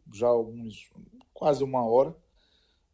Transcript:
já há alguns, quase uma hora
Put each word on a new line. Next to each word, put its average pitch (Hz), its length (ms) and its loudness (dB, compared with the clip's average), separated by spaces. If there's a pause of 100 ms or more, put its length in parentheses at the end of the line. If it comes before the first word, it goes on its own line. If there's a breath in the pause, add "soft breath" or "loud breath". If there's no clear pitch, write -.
(140)
já 107 140 0
há - 20 4
alguns, 117 600 -2 (440)
quase 143 300 0
uma 127 220 -2
hora 131 280 2 (800)